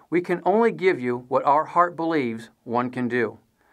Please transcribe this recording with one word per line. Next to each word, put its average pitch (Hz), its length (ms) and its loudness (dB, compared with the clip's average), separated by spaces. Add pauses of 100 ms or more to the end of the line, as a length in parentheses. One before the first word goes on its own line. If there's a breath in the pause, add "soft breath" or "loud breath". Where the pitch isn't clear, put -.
we 175 120 0
can 175 240 -4
only 214 260 4
give 170 280 0
you 123 280 -4
what 131 180 0
our 143 200 4
heart 175 300 2
believes 139 540 -2 (140)
one 123 280 -2
can 127 160 -4
do. 113 320 -2 (340 soft breath)